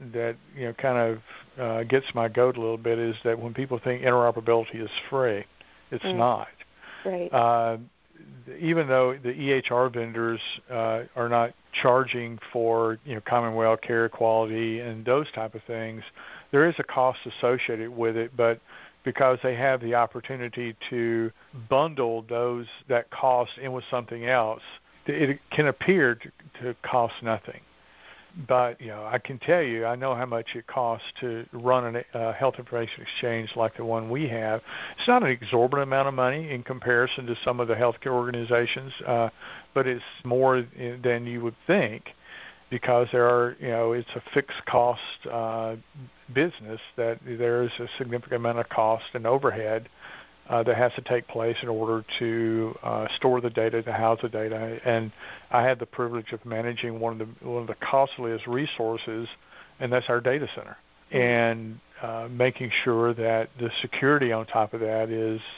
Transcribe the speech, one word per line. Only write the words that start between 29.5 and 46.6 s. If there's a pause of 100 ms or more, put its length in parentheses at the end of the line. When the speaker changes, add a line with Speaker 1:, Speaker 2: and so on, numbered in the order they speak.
Speaker 1:
you,
I
know
how
much
it
costs (140)
to
run
a,
uh,
health
information
exchange
like
the
one
we
have. (360)
It's
not
an
exorbitant
amount
of
money
in
comparison
to (100)
some
of
the
healthcare
organizations, (140)
uh, (440)
but
it's (220)
more
i-,
than
you
would (100)
think (540)
because
there
are,
you
know,
it's
a (100)
fixed
cost, (300)
uh, (580)
business (160)